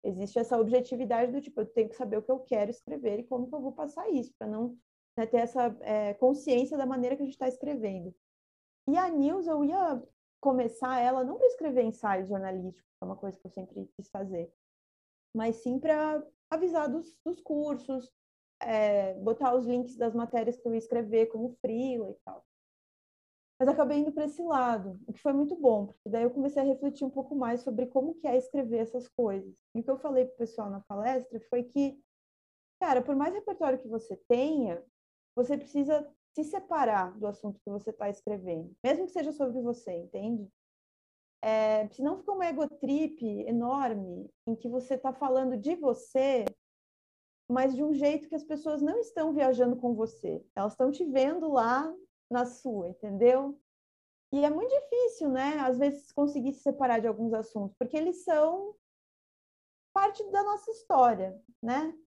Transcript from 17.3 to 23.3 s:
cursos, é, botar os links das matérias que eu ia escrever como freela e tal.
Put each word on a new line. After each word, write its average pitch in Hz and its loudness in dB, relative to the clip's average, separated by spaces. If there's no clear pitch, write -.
cursos, 294 -4
é, 208 2
botar 226 2
os 254 4
links 247 -2
das 233 0
matérias 233 -2
que - -6
eu 226 0
ia 226 0
escrever 226 2
como 226 -6
freela 233 -2
e 202 -14
tal. - -16